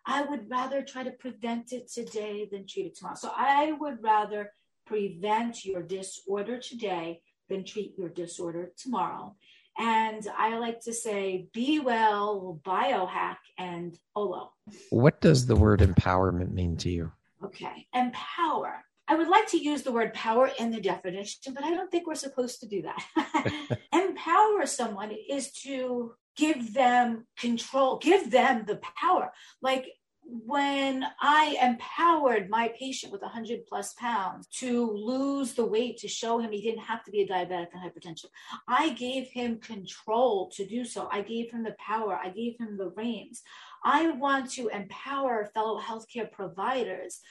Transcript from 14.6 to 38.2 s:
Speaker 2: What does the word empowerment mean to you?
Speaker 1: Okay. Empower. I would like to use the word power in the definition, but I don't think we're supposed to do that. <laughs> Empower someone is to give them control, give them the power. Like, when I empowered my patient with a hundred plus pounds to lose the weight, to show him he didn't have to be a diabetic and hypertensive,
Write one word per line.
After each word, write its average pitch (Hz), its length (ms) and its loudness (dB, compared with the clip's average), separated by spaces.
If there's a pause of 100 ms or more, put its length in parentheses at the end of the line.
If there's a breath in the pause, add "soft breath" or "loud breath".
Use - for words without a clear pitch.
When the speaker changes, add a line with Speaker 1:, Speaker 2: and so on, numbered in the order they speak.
Speaker 2:
What 120 320 6
does 147 260 8
the 117 80 6
word 104 240 8
empowerment 90 720 4
mean 90 260 0
to 85 120 -4
you? 85 220 -2 (320)
Speaker 1:
Okay. - 520 -12
Empower. 247 880 -2 (240)
I 302 80 6
would 320 140 2
like 440 180 6
to 349 100 2
use 294 260 0
the 269 80 -2
word 226 220 0
power 233 360 4 (100)
in 233 120 0
the 226 80 -4
definition, 190 720 -6
but 277 120 -8
I 320 60 0
don't 359 200 -2
think 339 160 0
we're 311 80 -4
supposed 262 460 -4
to 233 60 -14
do 196 160 -4
that. - 1000 -2
<laughs> - 120 -14
Empower 381 720 4
someone 214 460 -4 (180)
is 277 220 -4 (120)
to 247 500 -4 (240)
give 262 360 0
them 247 520 4 (120)
control, 262 600 2
give 330 340 6
them 240 360 6
the 196 120 -2 (220)
power. 320 320 4 (280 loud breath)
Like, 262 240 0 (380)
when 269 800 -2 (160)
I 294 420 4
empowered 247 880 4
my 226 300 0
patient 262 320 -8
with 392 120 -10
a - 40 -8
hundred 220 380 -8
plus - 300 -8
pounds 190 520 -4 (120)
to 240 320 0
lose 262 640 -2
the 233 100 2
weight, 226 320 0
to 208 100 -12
show 233 320 -2
him 226 140 -4
he 202 80 -4
didn't 220 220 -4
have - 200 -6
to 196 80 -20
be 202 120 2
a 185 40 -4
diabetic 180 460 -2
and 175 100 -14
hypertensive, 165 460 -14 (380 loud breath)